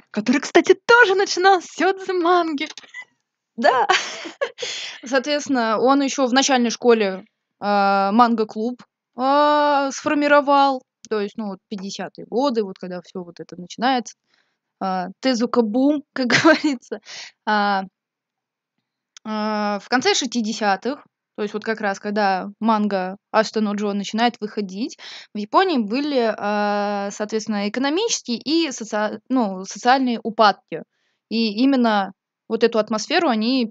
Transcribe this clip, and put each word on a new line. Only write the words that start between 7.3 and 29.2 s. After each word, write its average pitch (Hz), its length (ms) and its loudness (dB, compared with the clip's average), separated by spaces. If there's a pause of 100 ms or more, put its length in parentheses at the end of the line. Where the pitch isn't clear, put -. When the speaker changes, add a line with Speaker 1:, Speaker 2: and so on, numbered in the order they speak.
Speaker 2:
а, 196 540 2
манго-клуб, 233 680 0 (360)
а, 285 760 2
сформировал. 285 920 2 (260)
То 214 120 -2
есть, 202 160 -6
ну, 220 120 -8
вот 190 100 -8 (100)
пятидесятые 185 580 -10
годы, 233 360 0
вот 190 160 -10
когда 180 240 -10
всё 185 220 -14
вот 175 160 -18
это - 200 -18
начинается. 247 540 -2 (680)
А, 185 280 -4 (120)
Тезука 240 420 0
бум, 262 460 0
<laughs> - 40 -20
как 254 160 -2
говорится. 277 720 2 (440)
А, 202 380 0 (1400)
а, 214 560 -2
в - 80 -18
конце 269 260 2
шестидесятых, 226 880 -2 (320)
то 214 60 -6
есть 208 120 -4
вот 208 100 -8
как 220 160 -4
раз, 196 200 -2
когда 202 500 -2 (100)
манга 202 560 0 (140)
Ашта 214 300 0
но 202 140 -2
Джо 208 180 -4
начинает 220 480 0
выходить, 208 580 -8 (360)
в 214 40 -8
Японии 311 400 0
были, 240 580 0
а, 208 760 -2
соответственно, 214 560 -4
экономические 269 680 -2
и 320 320 -2
соци-, 214 580 -6